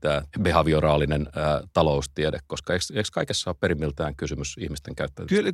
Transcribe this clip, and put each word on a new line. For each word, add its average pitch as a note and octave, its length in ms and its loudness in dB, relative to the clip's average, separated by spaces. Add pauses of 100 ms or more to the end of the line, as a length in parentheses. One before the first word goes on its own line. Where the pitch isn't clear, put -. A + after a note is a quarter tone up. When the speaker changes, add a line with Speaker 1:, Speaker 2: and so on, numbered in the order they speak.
Speaker 1:
tää D2 220 0 (200)
behavioraalinen, D2+ 840 4 (100)
ää, D2+ 240 0 (120)
taloustiede, D2+ 720 2
koska - 260 -6
eiks, F2+ 180 -2
eiks G#2+ 200 -4
kaikessa - 400 -4
ole E2+ 100 -4
perimmiltään D2+ 560 -2
kysymys D2 440 -6
ihmisten D2+ 340 -8
käyttäytymisestä? F2 480 -2
Speaker 2:
Kyllä, G3 120 0